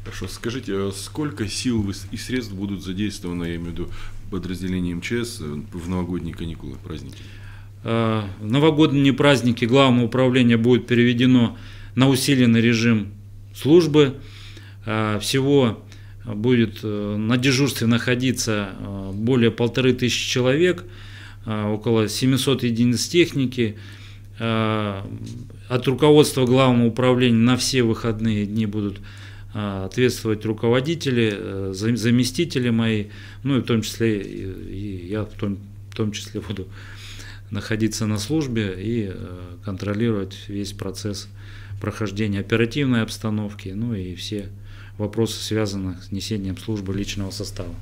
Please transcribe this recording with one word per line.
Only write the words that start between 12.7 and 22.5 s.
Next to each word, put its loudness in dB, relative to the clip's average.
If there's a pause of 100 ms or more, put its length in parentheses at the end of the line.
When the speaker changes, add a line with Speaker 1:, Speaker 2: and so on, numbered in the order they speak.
Speaker 2:
службы. 6 (720)
Э, 0
всего 2 (420)
будет, 2
э, -4
на 2
дежурстве 2
находиться, 0 (100)
э, -6
более 4
полторы 2
тысячи -2
человек, 2 (600)
э, -2
около 2
семисот 2